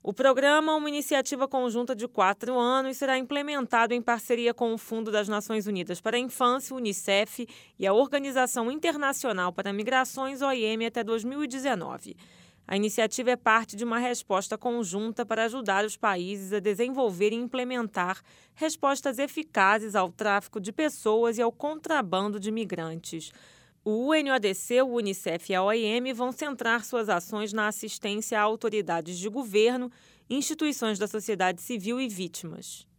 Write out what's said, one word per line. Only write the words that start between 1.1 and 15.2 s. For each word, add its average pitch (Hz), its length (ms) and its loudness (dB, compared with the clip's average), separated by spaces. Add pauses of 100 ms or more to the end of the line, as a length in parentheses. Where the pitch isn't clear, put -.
conjunta 247 480 -2
de 226 140 -6
quatro 233 500 2
anos, 262 380 2
será 262 200 0
implementado 262 760 0
em 247 80 0
parceria 233 500 0
com 233 220 -2
o 226 40 -6
Fundo 226 340 -6
das 208 160 0
Nações 214 400 -2
Unidas 175 320 -4
para 220 160 -2
a 240 40 2
Infância, 254 540 0
o 262 40 -6
unicef, 208 680 0 (320)
e 190 80 0
a 196 60 6
Organização 254 760 2
Internacional 269 840 0
para 196 200 -4
Migrações, 254 680 0
O 277 80 2
I 247 140 0
M, 220 220 -2
até 226 180 -2
dois 226 180 -2
mil 277 220 -4
e - 20 -2
dezenove. 233 680 -4 (540)
A 190 60 0
iniciativa 220 540 0
é 247 60 2
parte 226 380 2
de 202 80 -6
uma 233 160 0
resposta 240 600 -2
conjunta 226 680 -2